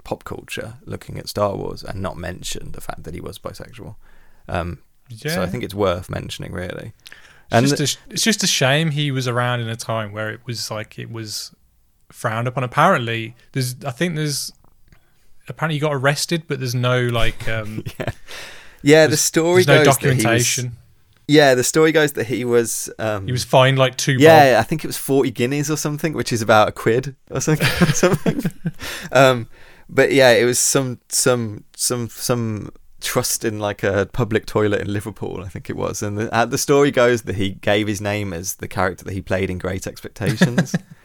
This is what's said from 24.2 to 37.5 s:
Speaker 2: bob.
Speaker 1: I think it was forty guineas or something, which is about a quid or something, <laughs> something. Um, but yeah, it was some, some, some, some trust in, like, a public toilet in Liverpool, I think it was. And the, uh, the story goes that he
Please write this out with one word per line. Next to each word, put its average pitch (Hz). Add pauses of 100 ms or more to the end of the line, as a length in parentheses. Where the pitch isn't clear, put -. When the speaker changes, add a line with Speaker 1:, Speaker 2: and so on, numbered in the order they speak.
Speaker 2:
bob. 110
Speaker 1:
I -
think 156
it -
was -
forty 135
guineas 143
or 156
something, 151
which 117
is 113
about 107
a 92
quid 131 (160)
or 135
something, 156
<laughs> 156
something. - (680)
Um, 127 (400)
but -
yeah, 131
it 113
was 120
some, 127
some, 117 (120)
some, 120
some 113 (300)
trust -
in, 107
like, 104
a 98
public 110
toilet 104
in 101
Liverpool, 95
I 98
think -
it -
was. 98
And 104
the, 107
uh, 117
the 131
story 143
goes 123
that -
he 98